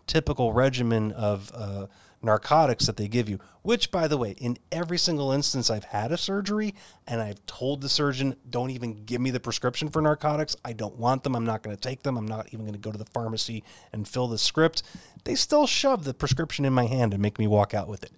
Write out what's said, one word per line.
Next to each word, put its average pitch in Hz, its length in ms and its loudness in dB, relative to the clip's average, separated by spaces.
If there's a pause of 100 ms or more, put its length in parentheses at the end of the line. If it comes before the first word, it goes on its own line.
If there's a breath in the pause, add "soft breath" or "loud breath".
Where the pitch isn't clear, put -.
typical 131 460 0
regimen 117 600 2
of, 104 420 -2
uh, 101 320 -8 (340 soft breath)
narcotics 135 640 4
that 110 100 -2
they 104 100 -2
give 110 220 0
you, 95 100 -4 (220 loud breath)
which, 220 300 0
by 165 160 2
the 147 100 2
way, 113 220 -2
in 123 180 -4 (140)
every 170 260 -4
single 147 340 0
instance 139 380 0
I've 107 140 -2
had 110 280 -2
a 170 60 -2
surgery 202 560 -4 (320 loud breath)
and 117 160 -4
I've 104 240 -8
told 135 360 -4
the 135 80 -6
surgeon, 139 460 0 (140)
"Don't 123 220 -2
even 113 340 -8
give 123 160 -2
me 131 80 2
the 123 100 -2
prescription 156 500 -2
for 156 120 0
narcotics. 151 540 0 (100)
I 120 80 -8
don't 107 240 -8
want 127 260 2
them. 135 120 -2
I'm 113 100 -2
not 110 160 -2
gonna 104 160 -8
take 131 240 -8
them. 131 160 -2
I'm 107 100 -6
not 110 240 -8
even 110 140 -10
gonna 104 140 -8
go 107 120 -8
to 104 60 -8
the 107 80 -10
pharmacy 113 580 -4 (300 loud breath)
and 107 140 -6
fill 127 200 -2
the 113 120 -4
script." - 420 2 (420 loud breath)
They - 120 0
still 294 320 4
shove 262 360 2
the 135 120 -4
prescription 147 500 0
in 131 80 4
my 123 140 4
hand 120 260 2
and 101 80 0
make 104 160 0
me 110 80 2
walk 104 300 4
out 98 120 -2
with 101 160 -12
it - 140 -16